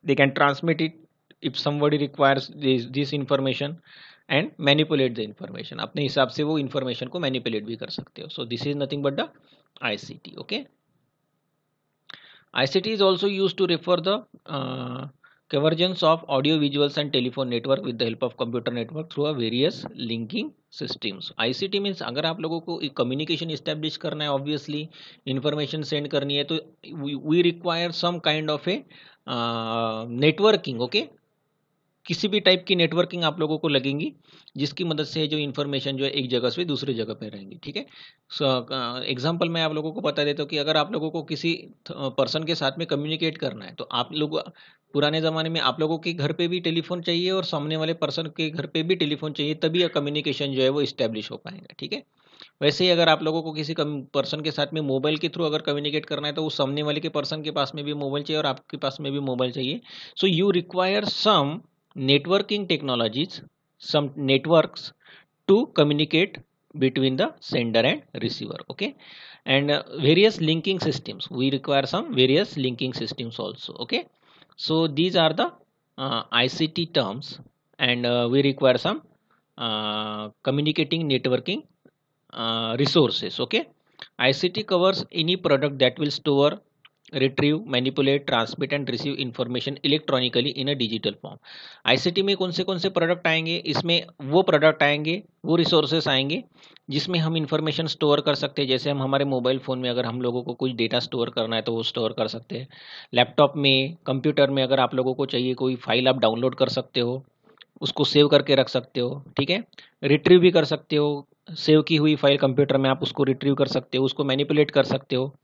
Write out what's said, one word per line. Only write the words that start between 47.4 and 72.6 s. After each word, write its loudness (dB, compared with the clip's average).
सामने -4
वाले -2
पर्सन -4
के -6
घर -8
पे -2
भी 0
टेलीफोन -2
चाहिए, -2
तभी 0
यह 2
कम्युनिकेशन -2
जो 0
है 6
वो 2
एस्टैब्लिश -4
हो -10
पाएगा, -16
ठीक -10
है? -8
वैसे 2
ही 4
अगर 4
आप 4
लोगों -2
को -8
किसी -6
कम-, -6
पर्सन -2
के -4
साथ -2
में -4
मोबाइल 0
के -4
through -4
अगर -2
कम्युनिकेट -4
करना -6
है, -6
तो -4
उस -4
सामने 0
वाले -2
के -6
पर्सन -6
के -6
पास -4
में -10
भी -6
मोबाइल -4
चाहिए -2
और -2
आपके -6
पास -4
में -4
भी -4
मोबाइल -2
चाहिए। -4
So 4
you 2
require 0
some 4
networking 2
technologies, -2
some 0
networks 2
to 6
communicate 2
between 2
the 0
sender 0
and 2
receiver. -6
Okay, -6
and, 2
uh, 0
various 4
linking 0
systems. -6
We 0
require 0
some -4
various 4
linking -4